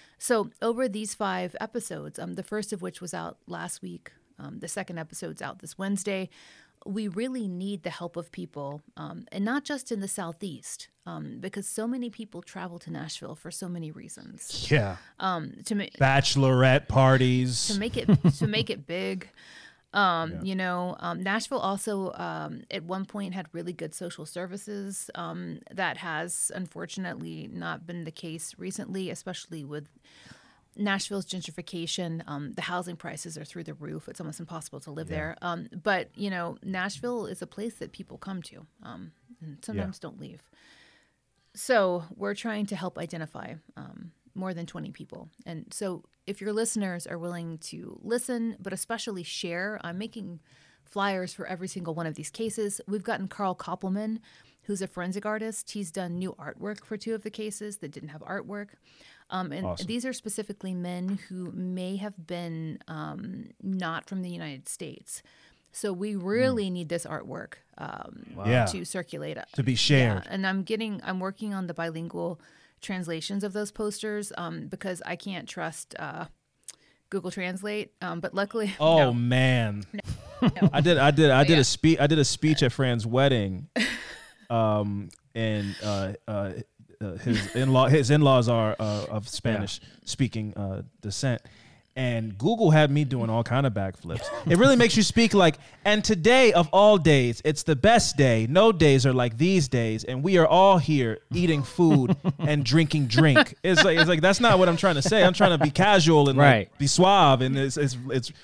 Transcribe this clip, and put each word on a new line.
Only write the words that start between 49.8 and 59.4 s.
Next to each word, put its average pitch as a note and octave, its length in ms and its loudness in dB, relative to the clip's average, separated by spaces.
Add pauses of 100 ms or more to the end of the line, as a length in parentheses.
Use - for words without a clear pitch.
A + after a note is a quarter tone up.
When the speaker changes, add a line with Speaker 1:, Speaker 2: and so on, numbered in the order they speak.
Speaker 1:
I'm E3+ 160 -10
making G3+ 420 -12 (440)
flyers G3 480 -4
for - 140 -12
every F#3 220 -10
single E3+ 260 -8
one E3 120 -6
of D#3 80 -6
these D3+ 160 -12
cases. G#3+ 560 -6
We've G3+ 180 -6
gotten F#3+ 240 -6
Carl F#3+ 260 -4
Koppelman, G#3 640 -6 (460)
who's G3 180 -6
a F#3+ 40 -6
forensic F#3 400 -8
artist. G#3+ 460 -6
He's G3 180 -8
done F3 280 -8
new F#3 200 -6
artwork G3 460 -12
for A3 120 -10
two A3+ 180 -8
of A3 80 -10
the G#3+ 80 -12
cases G#3 480 -12
that D3 140 -12
didn't D3+ 180 -16
have D3+ 120 -18
artwork. G3+ 480 -10 (600)
Um, F#3 220 -8